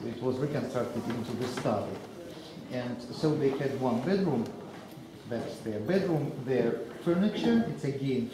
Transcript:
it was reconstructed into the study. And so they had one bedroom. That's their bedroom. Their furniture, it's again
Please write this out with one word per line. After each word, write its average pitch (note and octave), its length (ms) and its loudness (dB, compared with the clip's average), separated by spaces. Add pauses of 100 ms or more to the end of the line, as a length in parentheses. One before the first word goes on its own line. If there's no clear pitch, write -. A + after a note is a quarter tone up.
it A#2 160 -6
was B2+ 160 0
reconstructed B2 720 -2
into A2+ 220 -4
the A#2+ 160 -2
study. G2+ 440 -2 (800)
And B2 240 -4 (160)
so D3+ 220 2
they C#3 160 2
had C3 280 0
one B2 220 2
bedroom. E3+ 460 2 (800)
That's A2+ 300 -4
their G#2+ 220 -4
bedroom. E3 520 2 (140)
Their A#2 340 4 (240)
furniture, G#3 640 6
it's D3+ 160 -4
again C3 500 0